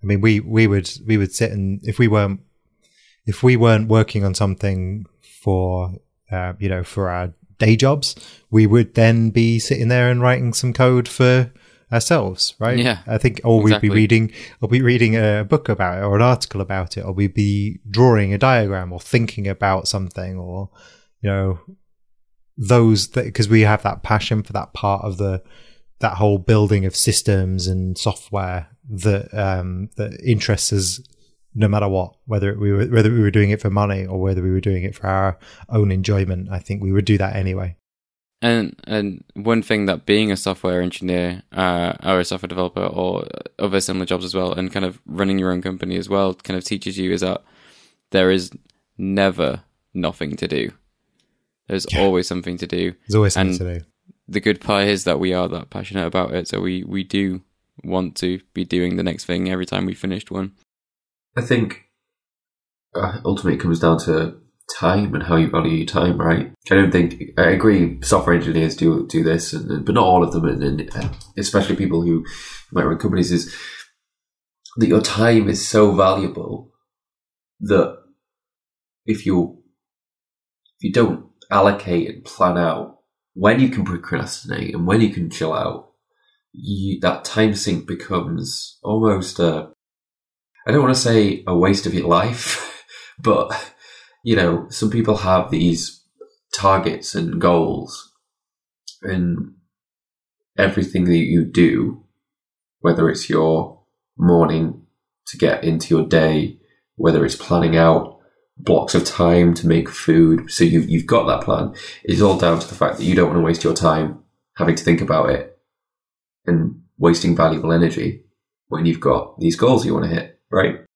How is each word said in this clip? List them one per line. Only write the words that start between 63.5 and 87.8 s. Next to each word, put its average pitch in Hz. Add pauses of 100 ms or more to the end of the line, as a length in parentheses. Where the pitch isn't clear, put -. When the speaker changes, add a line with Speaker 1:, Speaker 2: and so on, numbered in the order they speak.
Speaker 3:
it -
comes 82
down 82
to 80 (400)
time 98
and 76
how 85
you 80
value 80
your 80
time, 87
right? 82 (180)
I 95
don't 95
think, 87 (160)
I 87
agree 92
software 90
engineers 80
do, 82
do 82
this, 82
and, -
and, 76
but -
not 117
all 90
of 85
them, 82
and, 65
and, 71
and - (260)
especially 98
people 87
who 82 (480)
might -
run 82
companies, 92
is 85 (1200)
that 113
your 92
time 110
is -
so 107
valuable 95 (880)
that 98 (1080)
if 107
you, 90 (1160)
if -
you 95
don't 104 (240)
allocate 98
and -
plan 87
out 85 (360)
when 107
you 131
can 127
procrastinate -
and 85
when 104
you 107
can 87
chill 80
out, - (600)
you, 95
that 90
time 110
sink 90